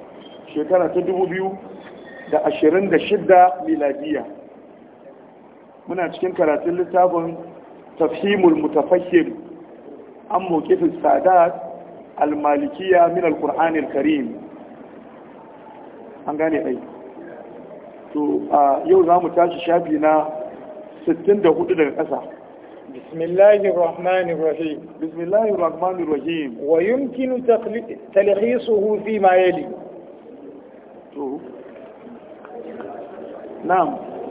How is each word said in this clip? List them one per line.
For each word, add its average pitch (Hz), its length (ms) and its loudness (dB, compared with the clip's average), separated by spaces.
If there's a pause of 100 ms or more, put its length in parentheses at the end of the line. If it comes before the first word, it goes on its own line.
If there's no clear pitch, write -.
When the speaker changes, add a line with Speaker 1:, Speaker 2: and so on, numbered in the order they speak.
(540)
Speaker 1:
shekara 170 400 2
ta 180 80 0
dubu 180 260 0
biyu 190 220 -4 (840)
da - 140 2
ashirin 175 460 2
da 160 80 4
shidda 180 680 4
miladiya. 143 600 -2 (1600)
Muna 175 260 -4
cikin 180 220 -4
karatun 170 420 0
littafin 175 600 2 (600)
Tafhimul 180 560 4
Mutafahhim 151 800 2 (960)
an 180 160 0
Mawqifis 170 560 0
Sadat 170 480 4 (720)
Al-Malikiyya 151 880 2
min 175 160 -2
Al-Qur'anil 151 680 0
Karim. 143 460 -2 (1900)
An 151 100 -6
gane 160 240 -2
ai. 127 160 -4 (1400)
To, 147 400 -2
a 143 320 4
yau 185 200 6
za 175 140 6
mu 165 120 -2
tashi 170 340 0
shafi 165 320 0
na 151 300 2 (760)
sittin 196 360 2
da 165 80 4
hudu 170 240 0
daga 156 300 0
ƙasa. 131 180 -4 (720)
Speaker 2:
بسم 160 280 -12
الله 190 340 6 (100)
الرحمن 175 640 0
الرحيم. 156 500 -2 (220)
Speaker 1:
بسم 160 200 -8
الله 202 280 2
الرحمن 180 540 -2
الرحيم. 151 580 -4
Speaker 2:
ويمكن 240 840 0
تقل-، 214 500 0 (160)
تلخيصه 208 680 2 (220)
فيما 202 300 4
يلي. 180 300 2 (1500)
Speaker 1:
To, 143 240 -8 (2250)
na'am, 165 320 0 (360)